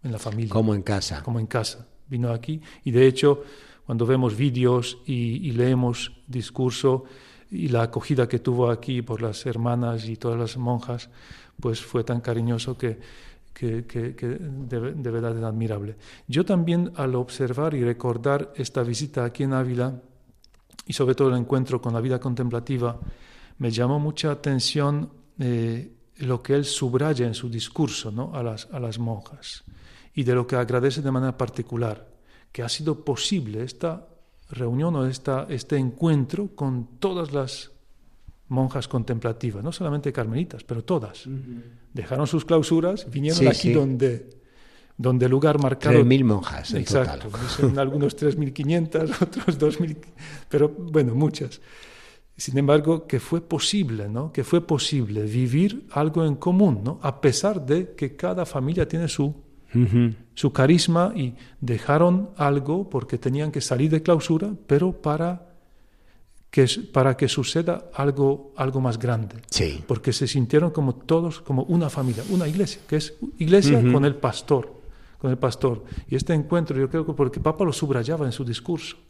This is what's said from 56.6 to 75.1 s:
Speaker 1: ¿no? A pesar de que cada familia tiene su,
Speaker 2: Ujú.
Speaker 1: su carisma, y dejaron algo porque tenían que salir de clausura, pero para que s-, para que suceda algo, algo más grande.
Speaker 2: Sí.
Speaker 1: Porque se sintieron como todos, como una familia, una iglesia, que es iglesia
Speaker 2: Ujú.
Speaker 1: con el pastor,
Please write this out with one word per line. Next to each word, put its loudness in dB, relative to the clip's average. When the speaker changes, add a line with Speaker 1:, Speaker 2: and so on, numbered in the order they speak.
Speaker 1:
¿no? -4
A -4
pesar 2
de 0
que -6
cada -2
familia 0
tiene -2
su, 0
Speaker 2:
Ujú. 4
Speaker 1:
su 0
carisma, 4
y -4
dejaron 2
algo 0
porque -4
tenían -2
que -4
salir 2
de 2
clausura, 2
pero 4
para -2
que 4
s-, 0
para 2
que 0
suceda -2
algo, 0
algo -2
más 0
grande. -2
Speaker 2:
Sí. -2
Speaker 1:
Porque -2
se -2
sintieron 2
como 0
todos, 0
como 0
una 2
familia, -2
una 2
iglesia, -2
que -2
es -2
iglesia 6
Speaker 2:
Ujú. 6
Speaker 1:
con 6
el 4
pastor, 0